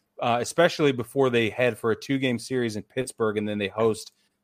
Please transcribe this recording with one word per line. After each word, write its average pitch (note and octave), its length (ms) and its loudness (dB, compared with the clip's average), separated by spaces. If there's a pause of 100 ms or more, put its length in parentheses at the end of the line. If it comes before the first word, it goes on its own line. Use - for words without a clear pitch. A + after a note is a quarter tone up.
(200)
uh, A#2+ 200 2
especially D#3 520 2
before B2+ 380 0
they A#2 200 2
head A#2+ 260 0
for A2+ 140 -2
a G#2+ 100 2
two-game C3 380 -2
series A#2 380 -2
in G2 80 -6
Pittsburgh A2+ 520 -2
and G#2+ 120 -2
then G#2 100 -4
they G2+ 100 -2
host A2 440 0 (320)